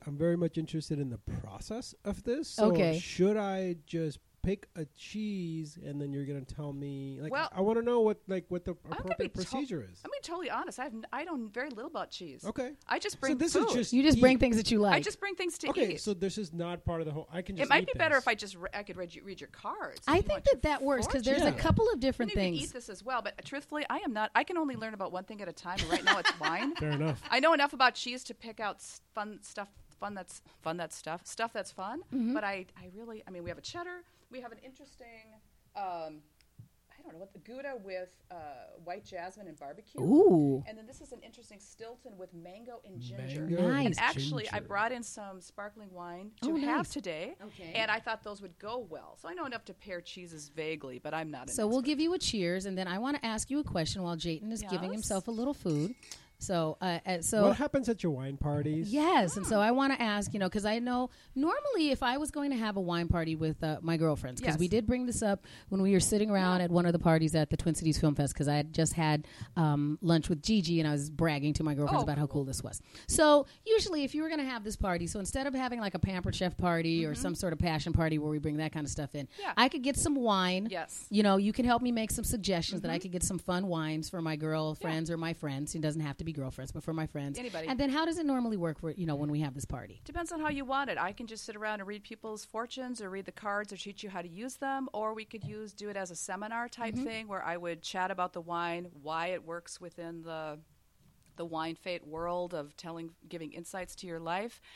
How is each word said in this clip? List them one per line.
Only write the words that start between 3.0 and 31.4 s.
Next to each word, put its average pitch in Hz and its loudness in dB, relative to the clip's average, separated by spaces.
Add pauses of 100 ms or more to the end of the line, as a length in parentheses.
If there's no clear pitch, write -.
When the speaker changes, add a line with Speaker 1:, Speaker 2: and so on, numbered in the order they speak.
Speaker 1:
I 190 -2 (100)
just 160 -4 (240)
pick 196 -2
a 160 -8 (120)
cheese 175 -6
and 143 -6
then 143 -4
you're 139 -4
gonna 139 -6
tell 147 -8
me? 139 -8
Like, 156 -6
Speaker 3:
Well, 294 -2
Speaker 1:
I 190 0
wanna 220 4
know 240 4
what, 214 4
like, 190 -2
what 175 -4
the 180 -4
Speaker 3:
I'm - -14 (140)
gonna - -6
Speaker 1:
appropriate - -2
Speaker 3:
be 185 -4
to-, 175 -4
Speaker 1:
procedure 254 -4
is. 92 -20
Speaker 3:
I'm 381 -12
gonna 571 -6
be - -12
totally 339 -4
honest. 254 -4
I - -6
have 262 -8
n-, 220 -10
I 262 -4
know 339 -6 (160)
very 262 -6
little 240 -10
about 233 -6
cheese. 156 -12
Speaker 1:
Okay. 247 -4 (160)
Speaker 3:
I 330 0
just 392 -4
Speaker 1:
So - -16
Speaker 3:
bring 269 2
Speaker 1:
this 320 4
Speaker 3:
food. 427 6
Speaker 1:
is 359 4
just 240 2
Speaker 2:
You 254 8
just 277 10
bring 254 10
Speaker 1:
tea. - 0
Speaker 2:
things 240 6
that 220 2
you 208 8
Speaker 3:
I 202 6
Speaker 2:
like. - 6
Speaker 3:
just - -4
bring 392 -4
things 359 -2
to 311 -4
Speaker 1:
Okay, 220 2
Speaker 3:
eat. - -4
Speaker 1:
so 208 -2
this 190 -2
is 170 -6
not 170 -4
part 170 0
of 156 -4
the 156 -4
whole. 156 -6
I 175 -4
can 196 -8
Speaker 3:
It - -2
Speaker 1:
just 285 2
Speaker 3:
might 320 6
Speaker 1:
eat 508 -2
Speaker 3:
be 494 -4
better 311 6
Speaker 1:
this. 247 2
Speaker 3:
if 254 2
I 226 6
just 190 -8
re-, - -10
I 202 -6
could 196 -12
read 175 -8
you, - -16
read 190 -12
your 143 -14
cards 302 -8
Speaker 2:
I 285 4
Speaker 3:
if 330 8
you 392 6
Speaker 2:
think - 0
Speaker 3:
want 587 -2
Speaker 2:
that 554 10
Speaker 3:
your - 0
Speaker 2:
that 294 2
works 269 2
'cause 262 0
there's 269 4
a - 6
Speaker 1:
Yeah. 294 6
Speaker 3:
fortune. - 0
Speaker 2:
couple 381 6
of 277 -2
different 247 0
Speaker 3:
And 208 2
you 196 4
can 165 0
Speaker 2:
things. - -6
Speaker 3:
eat - -14
this 240 -14
as 190 -14
well, 240 -2
but - -8
truthfully, 294 -6
I 277 -2
am 359 -4
not. 214 -2
I 262 6
can 349 -4
only 277 0
learn 220 -6
about 190 -6
one 185 -4
thing 208 -14
at 190 -8
a 165 -6
time. 180 -8
And 170 -2
right - 0
now, 403 4
it's - 0
Speaker 1:
<laughs> - -
Speaker 3:
wine. 196 0
Speaker 1:
Fair 151 -2
enough. 147 0
Speaker 3:
I 240 4
know 320 8
enough 285 4
about 247 6
cheese 247 -6
to 226 -12
pick 220 -14
out 208 -4
s-, - -16 (120)
fun 208 -6
stuff. 202 -10 (320)
Fun 202 -6
that's - -12 (200)
fun. 165 -2
That's 165 -6
stuff. 165 -8
Stuff - -4